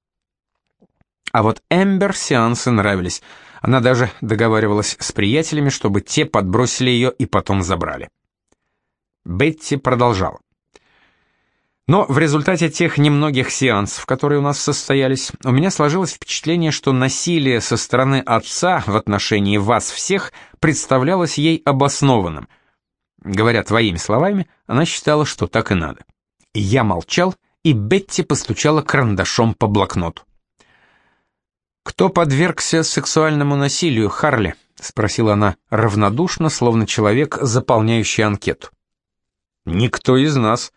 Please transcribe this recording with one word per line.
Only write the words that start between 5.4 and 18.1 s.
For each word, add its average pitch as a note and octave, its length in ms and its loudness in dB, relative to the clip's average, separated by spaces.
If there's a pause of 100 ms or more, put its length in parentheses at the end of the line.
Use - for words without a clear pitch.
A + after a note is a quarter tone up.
чтобы G2+ 320 -2
те - 240 -2
подбросили A2+ 640 0
её B2 220 2
и G#2+ 160 -4
потом G2 360 0
забрали. E2 460 -4 (1200)
Бетти C#3+ 500 -2
продолжала. A#2+ 640 0 (1500)
«Но F#3 180 4
в C#3 120 0
результате D#3 500 0
тех D#3 300 -2
немногих C#3+ 520 2
сеансов, G#2+ 540 -2
которые C#3+ 360 0
у - 20 -2
нас C#3+ 180 -2
состоялись, C3+ 720 -2 (100)
у C3 80 -2
меня D#3 200 2
сложилось D#3+ 420 0
впечатление, E3 580 -2
что C#3+ 220 -2
насилие C3 720 0
со A#2+ 160 -2
стороны C3 420 0